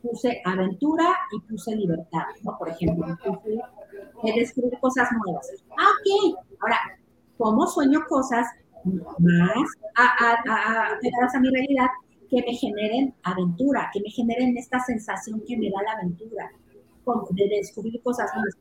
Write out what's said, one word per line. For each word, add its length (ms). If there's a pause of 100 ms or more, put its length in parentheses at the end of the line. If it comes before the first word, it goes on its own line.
puse 420
aventura 640 (260)
y 100
puse 340
libertad, 480 (200)
¿no? 140
Por 120
ejemplo, 360 (180)
puse, 300 (680)
eh, 160
descubrir 400
cosas 280 (180)
nuevas. 240 (280)
Ah, 120
ok. 480 (240)
Ahora, 160 (600)
¿cómo 300
sueño 400
cosas 380 (760)
más 480 (280)
a, 80
a, 280 (160)
a, 480
a, 40
pegadas 340
a 60
mi 100
realidad 380 (420)
que 160
me 80
generen 720
aventura, 680
que 80
me 80
generen 480
esta 240
sensación 680
que 100
me 140
da 100
la 120
aventura, 580 (520)
como 280
de 160
descubrir 560
cosas 320
nuevas? 260